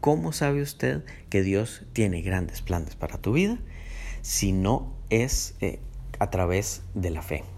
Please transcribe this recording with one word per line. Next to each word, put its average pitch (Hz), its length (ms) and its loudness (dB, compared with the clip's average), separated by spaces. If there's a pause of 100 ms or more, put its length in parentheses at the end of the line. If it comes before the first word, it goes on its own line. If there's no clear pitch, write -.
¿Cómo 160 320 4
sabe 143 300 2
usted 143 420 -2 (240)
que 98 140 4
Dios 98 400 2 (100)
tiene 92 300 2
grandes 92 400 -2
planes 82 340 -2
para - 220 -6
tu 101 160 2
vida 202 240 4 (640)
si - 300 0
no 95 420 2 (160)
es, - 500 2
eh, 95 180 -2 (400)
a 98 120 2
través 92 500 2 (140)
de 87 160 0
la 80 100 -4
fe? 76 240 -6 (120)